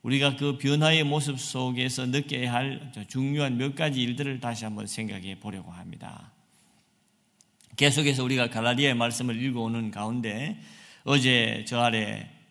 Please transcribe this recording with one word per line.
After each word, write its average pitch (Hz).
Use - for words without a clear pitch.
우리가 135
그 143
변화의 156
모습 143
속에서 127
느껴야 127
할 127
중요한 139
몇 139
가지 139
일들을 127
다시 117
한번 107
생각해 98
보려고 95
합니다. 87
계속해서 143
우리가 127
갈라디아의 123
말씀을 120
읽어오는 117
가운데 113
어제 123
저 120
아래 110